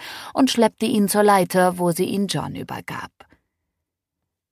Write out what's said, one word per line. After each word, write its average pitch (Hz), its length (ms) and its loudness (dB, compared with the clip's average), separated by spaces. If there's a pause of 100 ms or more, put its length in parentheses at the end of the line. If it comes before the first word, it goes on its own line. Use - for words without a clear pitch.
(320)
und 262 180 2
schleppte 220 360 0
ihn 208 220 2
zur 208 160 2
Leiter, 180 540 4
wo 175 120 0
sie 175 140 -2
ihn 196 240 -2
John 147 260 -6
übergab. - 560 -12 (1400)